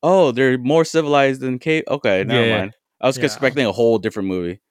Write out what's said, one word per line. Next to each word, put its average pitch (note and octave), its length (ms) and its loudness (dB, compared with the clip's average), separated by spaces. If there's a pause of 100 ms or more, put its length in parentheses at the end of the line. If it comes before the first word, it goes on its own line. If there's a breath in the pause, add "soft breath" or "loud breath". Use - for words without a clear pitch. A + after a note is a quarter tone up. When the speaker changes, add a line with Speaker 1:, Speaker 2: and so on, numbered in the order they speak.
Speaker 1:
"Oh, E3+ 300 4
they're B2+ 260 2
more D3 260 2
civilized C#3+ 560 0
than B2+ 180 -6
cave." D#3+ 300 -2
Okay, G2+ 360 0
never A#2+ 220 0
Speaker 2:
Yeah. A2+ 120 0
Speaker 1:
mind. G2+ 140 -6 (280)
I - 60 0
was C3 100 0
Speaker 3:
Yeah. B2+ 80 -4
Speaker 1:
expecting C3 400 -2
a G#2 80 0
whole A#2 260 2
different G#2 300 -6
movie. F2+ 320 -6 (100)